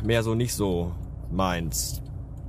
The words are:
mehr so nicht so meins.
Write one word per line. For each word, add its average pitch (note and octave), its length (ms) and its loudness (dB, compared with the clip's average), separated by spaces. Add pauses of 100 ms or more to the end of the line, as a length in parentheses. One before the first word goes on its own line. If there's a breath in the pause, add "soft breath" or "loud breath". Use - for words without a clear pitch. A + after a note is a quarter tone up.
mehr A2+ 200 4
so A2+ 120 2
nicht A#2+ 180 2
so F2 380 2 (400)
meins. F2 720 0 (480)